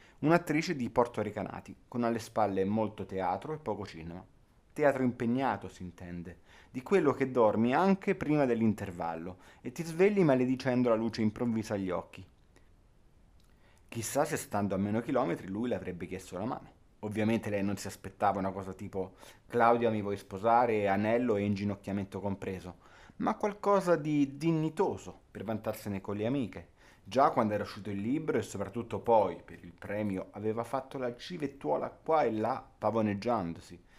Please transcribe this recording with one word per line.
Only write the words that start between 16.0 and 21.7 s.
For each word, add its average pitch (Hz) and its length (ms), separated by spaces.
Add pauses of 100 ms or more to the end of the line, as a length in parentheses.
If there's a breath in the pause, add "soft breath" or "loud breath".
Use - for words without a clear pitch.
chiesto 90 320
la 98 80
mano. - 260 (280)
Ovviamente 107 500
lei 101 120
non 101 140
si - 100
aspettava 98 520
una 95 140
cosa 95 200
tipo 95 440 (300 loud breath)
"Claudia, 117 440
mi 107 100
vuoi 101 160
sposare?", 110 720
anello 107 480
e 101 80
inginocchiamento 101 760